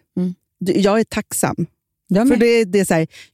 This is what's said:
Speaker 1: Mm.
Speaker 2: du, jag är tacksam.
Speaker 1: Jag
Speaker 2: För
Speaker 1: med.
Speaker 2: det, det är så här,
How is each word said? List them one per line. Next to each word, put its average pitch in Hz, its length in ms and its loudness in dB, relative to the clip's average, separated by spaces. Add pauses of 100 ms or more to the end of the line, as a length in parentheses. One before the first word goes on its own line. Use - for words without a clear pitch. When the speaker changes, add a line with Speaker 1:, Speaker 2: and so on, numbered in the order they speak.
(180)
Speaker 1:
Mm. 180 180 -4 (240)
Speaker 2:
du, 180 140 -4
jag 202 260 2
är 220 40 0
tacksam. - 640 -6 (420)
Speaker 1:
Jag 208 200 2
Speaker 2:
För - 20 2
Speaker 1:
med. 254 100 2
Speaker 2:
det, 233 260 2
det 190 140 0
är 185 60 0
så - 80 -2
här, 160 140 0 (260)